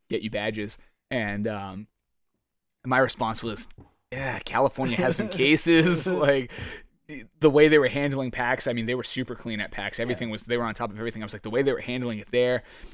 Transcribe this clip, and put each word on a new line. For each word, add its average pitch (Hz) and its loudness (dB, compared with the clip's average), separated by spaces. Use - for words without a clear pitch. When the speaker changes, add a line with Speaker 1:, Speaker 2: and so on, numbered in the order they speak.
Speaker 1:
get 113 -2
you 107 -6
badges." 107 -4
And, 104 -2
um, 98 -8
my 127 2
response 113 0
was, 110 -8
"Yeah, 127 -6
California 127 0
has 131 2
some 214 -2
Speaker 2:
<laughs> 131 0
Speaker 1:
cases." 160 4
Like, 143 2
the 156 8
way 151 8
they 151 8
were 131 4
handling 139 -2
pax, 127 -2
I 131 -2
mean, 117 -2
they 123 -2
were 123 -6
super 127 -6
clean 110 -8
at 104 -6
pax. 104 -8
Everything 117 -4
Speaker 2:
Yeah. 110 -6
Speaker 1:
was, 107 -10
they 120 -2
were 120 0
on 110 -2
top 117 -4
of 104 -12
everything. 110 -6
I 110 -8
was 104 -10
like, 107 -12
the - -8
way 120 2
they 139 2
were - -4
handling 123 -6
it - -14
there, 123 2